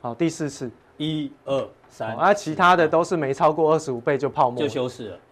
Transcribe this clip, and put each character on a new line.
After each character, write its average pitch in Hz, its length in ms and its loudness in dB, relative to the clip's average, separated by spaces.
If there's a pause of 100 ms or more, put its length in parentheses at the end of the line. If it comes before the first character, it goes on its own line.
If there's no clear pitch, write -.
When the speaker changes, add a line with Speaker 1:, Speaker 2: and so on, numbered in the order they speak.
Speaker 1:
好， 120 140 -8
第 165 140 -2
四 156 220 -6
次。 131 180 -10 (280)
Speaker 2:
一、 151 320 -6 (160)
二、 135 240 -4 (200)
三。 110 280 -8
Speaker 1:
好， 147 60 -2
啊， 185 100 4
其 180 220 -2
他 180 220 6
的 170 100 4
都 160 160 2
是 175 140 -2
没 139 180 -2
超 156 180 2
过 156 220 4
二 160 40 2
十 151 120 -6
五 120 100 -4
倍 143 160 0
就 135 140 -2
泡 135 180 2
沫。 120 120 -4
Speaker 2:
就 147 80 0
休 127 200 -4
市 123 200 -12
了， 87 100 -14 (140)